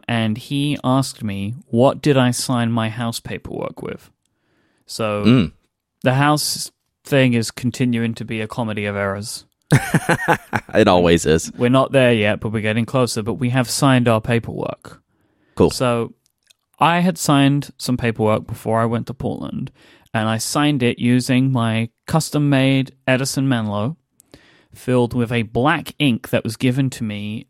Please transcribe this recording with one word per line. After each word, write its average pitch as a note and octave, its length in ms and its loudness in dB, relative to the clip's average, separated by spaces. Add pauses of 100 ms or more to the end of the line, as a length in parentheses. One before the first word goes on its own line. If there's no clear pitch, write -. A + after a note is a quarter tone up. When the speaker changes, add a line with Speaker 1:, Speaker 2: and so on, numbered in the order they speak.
Speaker 1:
and A2+ 320 -2
he C#3+ 460 -4
asked C3 400 0
me, G2+ 300 -6 (140)
"What C3 340 2
did C#3+ 160 4
I B2 140 4
sign A#2+ 380 -2
my A2+ 200 0
house A#2 280 -6
paperwork - 640 -10
with?" - 280 -12 (720)
So G#2 400 -4
Speaker 2:
Mm. G#2+ 280 4 (520)
Speaker 1:
the B2+ 100 4
house D3 560 0 (320)
thing C3 300 4
is A2+ 180 0
continuing A#2 640 -2
to A#2 120 -10
be A2+ 160 -6
a G#2+ 40 -6
comedy G#2+ 380 -4
of G#2 100 -4
errors. G2+ 520 -4 (260)
Speaker 2:
<laughs> - 20 4 (1000)
It G#2 120 4
always F2 400 4
is. D#2+ 300 2
Speaker 1:
We're B2 140 0
not D3+ 220 2
there B2+ 200 4
yet, G#2 280 0
but A2 120 -6
we're A2+ 80 -2
getting G#2+ 240 -2
closer. A#2+ 380 -2
But G#2+ 120 -4
we A#2+ 160 -4
have B2+ 200 0
signed B2+ 360 2
our A2+ 140 4
paperwork. - 840 -6 (520)
Speaker 2:
Cool. D#2+ 160 4
Speaker 1:
So A#2+ 420 -2 (640)
I E3+ 220 4
had F3 180 2
signed C#3 600 2
some B2+ 180 -2
paperwork A2 500 0
before A2 340 -2
I A2+ 60 2
went A#2 220 -2
to A#2+ 60 -10
Portland, - 580 -8 (420)
and A2 140 0
I A2+ 100 0
signed D3 460 0
it A#2+ 160 0
using B2+ 500 2
my A2+ 380 0 (180)
custom-made C3+ 880 2 (160)
Edison C3+ 400 0
Menlo A2 480 -2 (800)
filled B2 400 0
with A#2+ 180 0
a A#2 100 0
black B2+ 560 -2
ink C3+ 300 0
that A2+ 160 0
was A2+ 140 -4
given C3 320 0
to - 120 -10
me G#2 480 -6